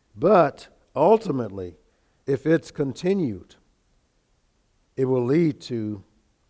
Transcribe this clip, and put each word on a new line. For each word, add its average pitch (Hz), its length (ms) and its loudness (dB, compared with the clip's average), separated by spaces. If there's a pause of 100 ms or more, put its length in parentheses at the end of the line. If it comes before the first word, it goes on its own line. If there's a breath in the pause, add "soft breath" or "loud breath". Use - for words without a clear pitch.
(140)
But 151 540 2 (260)
ultimately, 135 840 0 (500)
if 139 200 -2
it's 156 240 0
continued, 143 840 -4 (1400)
it 131 100 0
will 127 180 0
lead 151 380 0
to 107 420 -8 (460)